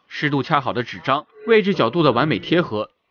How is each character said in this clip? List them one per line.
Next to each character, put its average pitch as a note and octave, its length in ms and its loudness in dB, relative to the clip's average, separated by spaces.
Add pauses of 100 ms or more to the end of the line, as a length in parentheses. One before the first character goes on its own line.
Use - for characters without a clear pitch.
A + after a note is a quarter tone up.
湿 - 240 -4
度 C#3 100 0
恰 D3 180 0
好 A#2+ 140 -4
的 A#2 80 -4
纸 G2+ 220 -10
张、 C#3 240 -2 (180)
位 A3 160 4
置 F#3+ 140 0
角 A#2+ 160 2
度 E3 100 0
的 D3 100 6
完 A#2+ 160 2
美 A#2 120 -2
贴 E3+ 220 0
合， G#2+ 280 -6 (220)